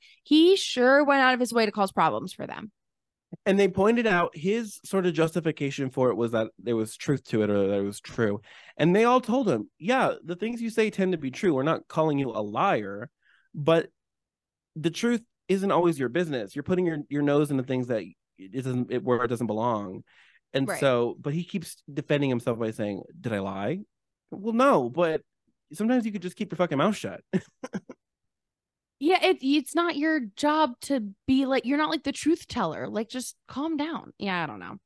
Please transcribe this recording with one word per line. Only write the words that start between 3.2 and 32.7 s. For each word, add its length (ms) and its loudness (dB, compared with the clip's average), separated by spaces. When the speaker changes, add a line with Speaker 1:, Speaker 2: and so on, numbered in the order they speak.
Speaker 2:
And 120 4
they 100 6
pointed 380 2
out 300 0
his 480 -4
sort 220 0
of 80 0
justification 720 0
for 220 2
it 60 0
was 160 0
that 160 0
there 180 -2
was 200 -4
truth 320 -2
to 140 2
it, 60 2
or 200 2
that 100 0
it 60 -2
was 160 -6
true. 420 -2
And 180 4
they 100 4
all 180 4
told 260 0
him, 300 0
"Yeah, 440 0
the 140 -8
things 240 -6
you 80 -6
say 220 0
tend 220 0
to 60 -2
be 120 -6
true. 240 2
We're 80 0
not 260 0
calling 300 0
you 120 0
a 120 -4
liar, 680 -2
but 340 2
the 140 0
truth 320 0
isn't 220 0
always 280 4
your 120 -2
business. 440 -2
You're 100 -8
putting 200 0
your, 140 -2
your 140 -2
nose 280 4
into 120 0
things 240 -2
that 160 -2
it 160 -18
doesn't, 400 -4
it, 100 -2
where 220 2
it 40 0
doesn't 180 -2
belong." 560 -4
And 140 -2
Speaker 1:
Right. 140 -4
Speaker 2:
so, 400 2
but 120 -6
he 120 -4
keeps 360 -10
defending 380 0
himself 280 -2
by 140 -2
saying, 320 -6
"Did 120 -6
I 60 0
lie?" 400 -4
Well, 200 -8
no, 380 4
but 320 0
sometimes 320 0
you 60 -4
could 120 -8
just 120 -8
keep 160 -8
your 60 -10
fucking 220 0
mouth 180 2
shut. 240 -10
<laughs> 80 0
Speaker 1:
Yeah, 220 2
it, 160 4
it's 340 0
not 220 0
your 240 0
job 360 2
to 320 -4
be 200 4
like, 180 0
you're 140 0
not, 100 0
like, 140 -2
the 100 -4
truth 340 0
teller. 400 -4